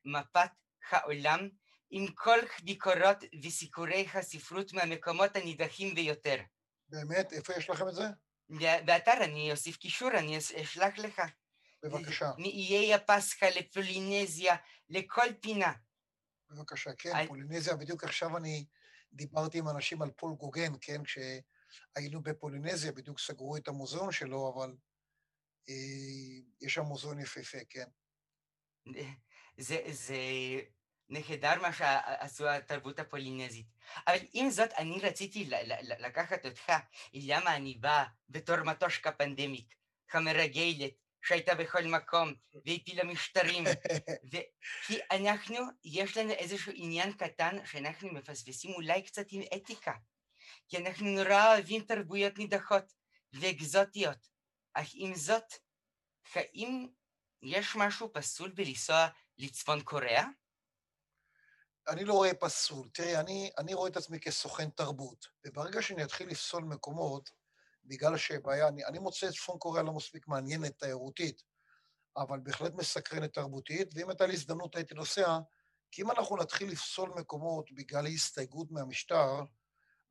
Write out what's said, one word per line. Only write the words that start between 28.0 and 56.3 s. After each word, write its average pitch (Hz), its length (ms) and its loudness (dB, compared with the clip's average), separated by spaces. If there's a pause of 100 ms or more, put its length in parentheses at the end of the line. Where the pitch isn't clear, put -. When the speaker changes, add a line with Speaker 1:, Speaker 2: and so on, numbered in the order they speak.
Speaker 1:
זה, 135 240 -2 (100)
זה 135 260 -8 (920)
נהדר 151 540 0
מה 170 100 0
שעשו 143 760 0
התרבות 139 500 -2
הפולינזית. 131 680 -8 (400)
אבל 180 120 8 (140)
עם 254 180 2
זאת, 226 220 4
אני 160 280 -2
רציתי 196 440 -2
ל-, 127 100 -4
ל-, 117 380 -4
ל-, 120 140 -6
לקחת 165 400 -2
אותך, - 260 0 (420)
למה 147 420 2
אני 135 180 -6
בא 143 300 4 (240)
בתור 156 280 0
מטושקה 160 560 2
פנדמיק, 139 640 -2 (380)
המרגלת, 160 800 2 (340)
שהייתה 175 280 4
בכל 165 280 0
מקום, 165 520 2 (320)
והפילה 175 380 -2
משטרים, 175 600 2 (320)
Speaker 2:
<laughs> 147 360 -6
Speaker 1:
ו-, 175 140 -6 (400)
כי 220 120 -2 (120)
אנחנו, 208 460 0 (280)
יש 190 320 -2
לנו 220 160 0
איזשהו 190 420 -4
עניין 175 380 -2
קטן 175 520 -2
שאנחנו 156 500 -8
מפספסים 147 600 -10
אולי 170 280 0
קצת 202 280 -8
עם 196 120 -6 (140)
אתיקה, 196 360 -8 (760)
כי 180 100 -4
אנחנו 185 280 -4
נורא 196 480 8
אוהבים 208 280 2
תרבויות 202 560 0
נידחות 202 540 2 (400)
ואקזוטיות, 170 960 2 (460)
אך 151 200 -2
עם 190 200 -6
זאת, 196 400 0 (800)